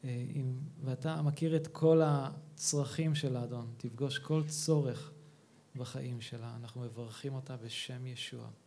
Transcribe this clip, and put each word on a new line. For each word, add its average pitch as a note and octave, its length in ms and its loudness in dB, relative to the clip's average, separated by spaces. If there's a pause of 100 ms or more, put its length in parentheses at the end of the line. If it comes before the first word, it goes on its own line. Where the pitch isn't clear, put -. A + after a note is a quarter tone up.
אה, B2 240 -2
עם... B2+ 300 -2 (260)
ואתה D3+ 380 -2
מכיר D#3 340 4
את D#3 100 2
כל D#3+ 380 8
הצרכים D3 1080 2
שלה, B2+ 300 0
אדון. A#2 320 -6
תפגוש C3+ 420 -2
כל D#3 280 2
צורך C#3 640 2 (680)
בחיים B2 440 -6
שלה. A#2 400 -8
אנחנו A#2 200 -10
מברכים A#2 540 -6
אותה C3 220 -8
בשם B2 500 -8
ישוע. A#2+ 420 -8 (180)